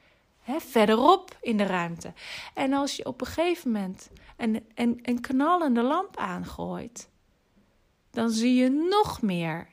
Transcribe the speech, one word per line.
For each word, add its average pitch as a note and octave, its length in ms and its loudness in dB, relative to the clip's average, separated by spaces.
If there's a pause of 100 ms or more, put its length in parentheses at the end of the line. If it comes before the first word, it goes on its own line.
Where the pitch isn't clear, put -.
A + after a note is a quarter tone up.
(460)
hè, C#4+ 140 -4
verderop A#3+ 800 4
in A#3 160 -2
de G3+ 100 2
ruimte. E3+ 460 -4 (420)
En C4+ 180 0
als C#4 240 -2
je - 100 -10
op B3+ 140 -8
een B3+ 60 -6
gegeven E4 440 -2
moment G3 400 -6 (260)
een, A3 380 -2
een, A#3+ 280 0
een A#3+ 180 -2
knallende C#4 640 2
lamp E4 340 -2
aangooit, F3+ 920 -8 (1000)
dan A#3 200 -2
zie A#3 240 2
je B3+ 160 4
nog F4+ 520 0
meer, E3+ 500 -2